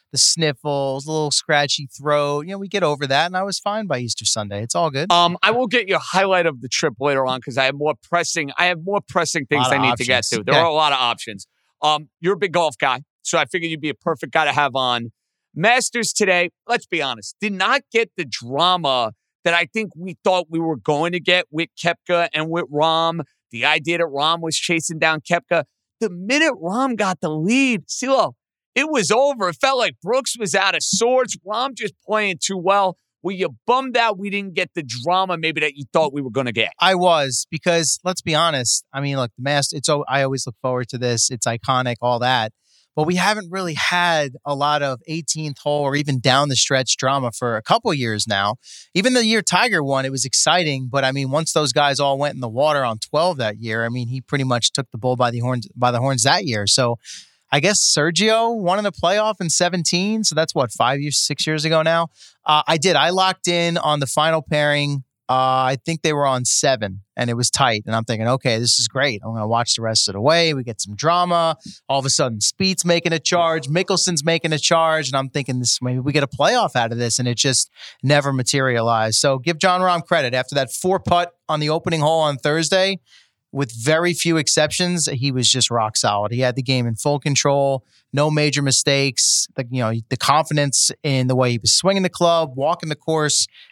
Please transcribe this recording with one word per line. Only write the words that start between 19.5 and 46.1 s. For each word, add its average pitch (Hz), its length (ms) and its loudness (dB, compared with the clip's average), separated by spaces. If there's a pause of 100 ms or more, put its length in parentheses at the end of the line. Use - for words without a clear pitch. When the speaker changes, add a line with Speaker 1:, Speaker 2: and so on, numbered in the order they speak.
Speaker 2:
I 170 100 2
think 208 320 -6
we 175 260 -12
thought 180 280 0
we 165 100 -4
were 165 160 -2
going 156 360 0
to 175 80 -4
get 180 300 2
with 160 200 -6 (120)
Koepka 170 500 0
and 156 160 -2
with 165 220 -2
Rahm. 160 520 0 (280)
The 117 140 -4
idea 156 340 2
that 170 80 0
Rahm 151 340 0
was 160 160 -4
chasing 165 440 -2
down 160 200 2
Koepka. 170 440 0 (360)
The 214 100 -2
minute 247 520 0
Rahm 233 340 -2
got 190 240 -2
the 165 100 -2
lead, 214 580 0
CeeLo, 240 460 0 (420)
it 302 120 0
was 247 220 0
over. 240 380 2
It 165 80 -6
felt 269 220 2
like 180 220 0
Brooks 240 380 -2
was 196 160 -2
out 190 220 2
of 147 80 -6
sorts. 247 600 0
Rahm 233 300 -4
just 208 200 -8 (120)
playing 202 340 0
too 190 180 -4
well. 185 380 2 (280)
Were 190 80 -4
you 175 240 -4 (100)
bummed 254 300 0
out 226 200 2
we 202 140 -6
didn't 196 240 -6
get 180 200 -2
the 160 120 -6
drama 170 520 0
maybe 160 240 -4
that 147 120 0
you 139 180 -12
thought 156 200 2
we 143 100 2
were 127 80 -8
gonna 123 220 -2
get? 104 260 0
Speaker 1:
I 185 160 4
was, 160 560 2
because 170 540 0
let's 180 180 -4
be 165 140 -2
honest. 151 560 0
I 135 80 -6
mean, 139 160 -2
look, 123 200 -2
the 123 60 -14
Mast-, 143 300 0
it's, 143 160 -4
oh, 147 200 0
I 135 140 0
always 135 240 -2
look 117 160 -10
forward 127 280 -4
to 127 80 -8
this. 120 320 0
It's 123 160 -6
iconic, 123 540 -2
all 123 200 0
that. 120 320 2 (420)
But 151 120 0
we 180 80 2
haven't 185 380 0
really 180 220 -4
had 160 580 0 (120)
a 143 120 -4
lot 147 260 0
of 131 240 -4
eighteenth 156 520 -6
hole 147 240 -2
or 139 120 0
even 143 240 -2